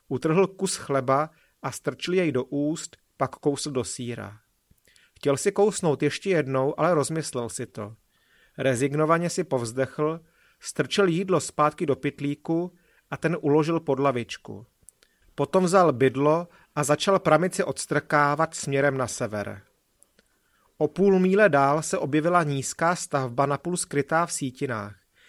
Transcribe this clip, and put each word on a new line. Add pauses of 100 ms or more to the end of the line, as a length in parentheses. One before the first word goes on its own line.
Utrhl
kus
chleba (320)
a
strčil
jej
do
úst, (200)
pak
kousl
do
sýra. (800)
Chtěl
si
kousnout
ještě
jednou,
ale
rozmyslel
si
to. (600)
Rezignovaně
si
povzdechl, (400)
strčil
jídlo
zpátky
do
pytlíku (360)
a
ten
uložil
pod
lavičku. (680)
Potom
vzal
bydlo (260)
a
začal
pramici
odstrkávat
směrem
na
sever. (1160)
O
půl
míle
dál
se
objevila
nízká
stavba
napůl
skrytá
v
sítinách. (320)